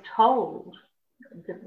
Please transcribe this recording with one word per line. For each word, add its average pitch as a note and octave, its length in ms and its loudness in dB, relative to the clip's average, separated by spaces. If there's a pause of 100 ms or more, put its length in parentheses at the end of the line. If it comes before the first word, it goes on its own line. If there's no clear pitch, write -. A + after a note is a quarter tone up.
(160)
told A3+ 580 2 (720)
that F3 200 -12